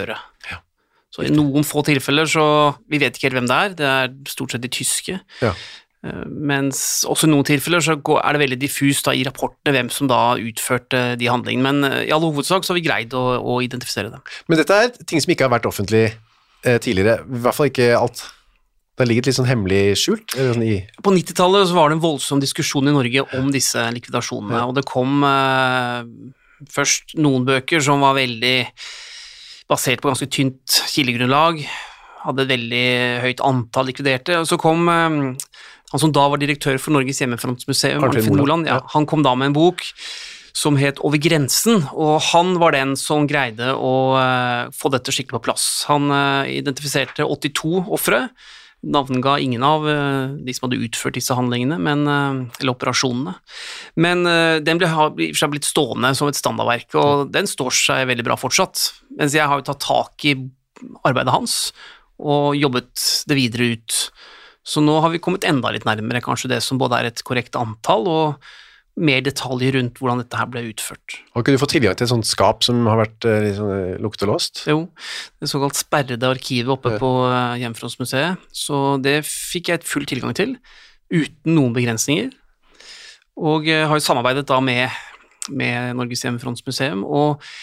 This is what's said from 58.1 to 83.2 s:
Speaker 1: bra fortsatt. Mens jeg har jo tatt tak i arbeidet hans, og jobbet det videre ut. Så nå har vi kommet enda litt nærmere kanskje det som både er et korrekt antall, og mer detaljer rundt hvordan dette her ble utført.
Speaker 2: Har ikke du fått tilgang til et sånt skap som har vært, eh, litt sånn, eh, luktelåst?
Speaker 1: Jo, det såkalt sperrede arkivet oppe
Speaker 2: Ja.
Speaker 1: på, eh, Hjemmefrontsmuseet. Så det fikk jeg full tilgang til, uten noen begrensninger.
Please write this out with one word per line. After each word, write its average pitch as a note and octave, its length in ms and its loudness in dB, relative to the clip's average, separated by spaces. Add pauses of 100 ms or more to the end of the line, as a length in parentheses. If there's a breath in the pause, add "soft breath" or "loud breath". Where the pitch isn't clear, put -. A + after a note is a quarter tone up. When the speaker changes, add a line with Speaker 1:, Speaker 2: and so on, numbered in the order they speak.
Speaker 1:
bra B2 120 0
fortsatt. - 560 -2 (260)
Mens C#3+ 160 2
jeg D3+ 120 4
har C#3 140 2
jo C#3+ 140 -6
tatt C#3+ 60 -12
tak - 440 -2
i C#3+ 100 4 (720)
arbeidet B2+ 280 2
hans, - 400 -2 (460 loud breath)
og D3 380 0
jobbet - 720 -2
det D3 100 2
videre A#2+ 400 0
ut. - 340 -6 (540 loud breath)
Så - 180 -2
nå D3+ 200 4
har E3 80 4
vi E3+ 80 -4
kommet F#3 260 -4
enda C3+ 260 0
litt A2 140 -6
nærmere A2+ 380 -2
kanskje B2+ 260 -4
det A#2+ 140 -2
som C3+ 160 -4
både B2+ 220 0
er A#2+ 60 -2
et A#2 180 -8
korrekt B2 360 -4
antall, E3 480 -2
og D#3 280 0 (640 loud breath)
mer C#3+ 220 2
detaljer C3 540 -2
rundt B2 240 -2
hvordan B2 240 -2
dette A#2 160 -12
her A#2 80 -2
ble A#2+ 260 -10
utført. - 460 -12 (160)
Speaker 2:
Har A#2+ 80 0
ikke C#3 100 4
du C3+ 60 4
fått C#3 100 0 (100)
tilgang G2+ 160 4
til B2 120 -2
et A#2 40 0
sånt A#2 140 0
skap - 400 2
som A#2+ 220 2
har G#2+ 100 4
vært, A2+ 300 0
eh, G#2+ 180 4
litt G2 140 0
sånn, G2 360 -2
eh, F#2+ 40 -8
luktelåst? G#2 680 -4
Speaker 1:
Jo, D#3 220 0 (500 loud breath)
det D3 120 -6
såkalt C#3 260 -2
sperrede B2+ 480 -2
arkivet B2+ 480 0
oppe B2+ 200 -2
Speaker 2:
Ja. G#2 60 -2
Speaker 1:
på, B2+ 320 2
eh, B2 300 0
Hjemmefrontsmuseet. B2+ 800 -4 (160)
Så C#3 480 0
det C#3+ 200 2
fikk - 440 -8
jeg E3+ 180 -2
full C#3+ 220 -4
tilgang A#2+ 280 -4
til, A#3+ 220 -2 (560 soft breath)
uten E3 420 0
noen C3 200 4
begrensninger. C3 580 -2 (1040 loud breath)